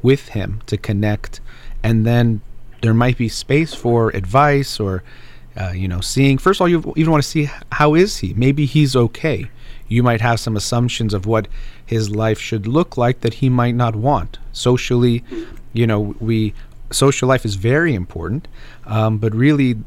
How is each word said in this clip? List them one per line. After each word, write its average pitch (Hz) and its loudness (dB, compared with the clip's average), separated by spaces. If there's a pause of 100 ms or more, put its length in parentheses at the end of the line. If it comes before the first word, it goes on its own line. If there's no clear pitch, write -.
with 135 4
him 95 -4
to 107 -2
connect, 104 -2 (420)
and 110 4
then 117 2 (400)
there 113 4
might 120 4
be 120 -2
space 147 -2
for 120 2
advice 135 2
or, 95 -2 (540)
uh, 90 -4
you 92 -2
know, 90 -2
seeing. 135 2
First 190 2
of - 2
all, 175 4
you 170 0
even 156 2
wanna 151 4
see 151 -2
h-, 139 -6 (220)
how 151 4
is 185 4
he? 92 -4
Maybe 139 2
he's 139 2
okay. 123 0 (380)
You 117 2
might 117 2
have 117 2
some 110 -2
assumptions 120 0
of 95 -4
what 110 0 (380)
his 110 -2
life 107 0
should 107 -6
look 151 0
like 120 0
that 113 0
he - 0
might 120 2
not 117 0
want. 117 -2 (140)
Socially, 123 2 (480)
you 117 2
know, 104 0
we, 110 0 (380)
social 135 2
life 131 2
is 104 -2
very 131 2
important, 90 -6 (380)
um, 110 0
but 107 -2
really 131 2 (100)